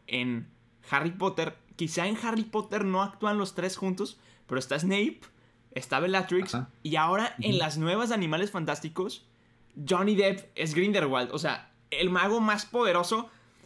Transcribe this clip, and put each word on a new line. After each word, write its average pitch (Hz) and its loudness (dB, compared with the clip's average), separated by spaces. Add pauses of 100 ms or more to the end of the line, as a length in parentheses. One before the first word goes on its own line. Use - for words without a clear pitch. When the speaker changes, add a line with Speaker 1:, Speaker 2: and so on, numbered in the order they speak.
Speaker 1:
en 123 -2 (420)
Harry 147 0
Potter, 180 -2 (200)
quizá 170 -2
en 214 -2
Harry 226 -2
Potter 208 -4
no 190 2
actúan 208 -2
los 190 -4
tres 180 -4
juntos, 190 -4 (280)
pero 127 -2
está 147 -2
Snape, 196 0 (520)
está 131 -2
Bellatrix, 185 0
Speaker 2:
Ajá. 127 -4 (120)
Speaker 1:
y 156 -2
ahora 185 2
en 208 0
Speaker 2:
Ujú. 190 4
Speaker 1:
las 156 -2
nuevas 185 0
Animales 185 0
Fantásticos, 156 -4 (600)
Johnny 196 4
Depp 196 2
es 156 -2
Grindelwald, 151 2
o 147 -4
sea, 139 -4 (200)
el 165 0
mago 190 2
más 214 2
poderoso 220 2 (360)